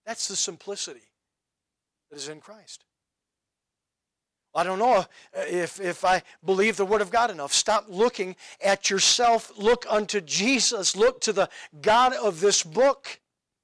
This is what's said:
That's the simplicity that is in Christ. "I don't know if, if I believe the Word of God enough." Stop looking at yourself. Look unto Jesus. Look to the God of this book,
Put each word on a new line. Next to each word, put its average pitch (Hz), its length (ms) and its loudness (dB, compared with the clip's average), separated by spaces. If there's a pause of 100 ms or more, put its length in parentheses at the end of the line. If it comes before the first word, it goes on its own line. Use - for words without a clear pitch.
That's 220 220 -8
the 196 80 -8
simplicity 175 760 -10 (1000)
that 147 80 -20
is 139 100 -12
in 156 120 -14
Christ. 208 440 -20 (1700)
"I 160 80 0
don't 185 160 -2
know 214 280 4 (280)
if, 170 460 -4
if 175 240 -6
I 185 180 2 (220)
believe 190 320 2
the 190 100 0
Word 208 140 2
of 196 100 -2
God 233 200 2
enough." 151 220 -6
Stop 208 360 0
looking 190 480 -2 (260)
at 196 260 0
yourself. 226 680 2
Look 226 320 2
unto 214 320 0
Jesus. 190 720 -2
Look 240 280 2
to 220 100 -2
the 180 160 0 (320)
God 233 320 4
of 214 280 -2
this 196 220 2
book, 233 560 0 (460)